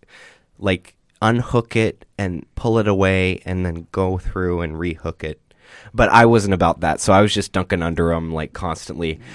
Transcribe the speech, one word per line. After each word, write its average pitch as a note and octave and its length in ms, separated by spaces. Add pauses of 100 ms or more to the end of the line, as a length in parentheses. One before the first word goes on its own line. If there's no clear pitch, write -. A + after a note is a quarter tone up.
(580)
like, F#2+ 360 (260)
unhook A#2 540
it A2 300 (120)
and F2+ 380
pull A2+ 240
it G#2+ 80
away F#2+ 580
and F#2 220
then E2+ 240
go F#2 260
through F2+ 440
and D#2+ 140
rehook E2 500
it. D#2 160 (520)
But A#2 180
I A#2 160
wasn't G#2 280
about E2+ 260
that, D#2+ 200
so - 120
I F#2+ 80
was G#2 140
just - 180
dunking F2+ 300
under E2+ 300
'em, E2 200
like, D#2 200
constantly. D#2+ 680 (160)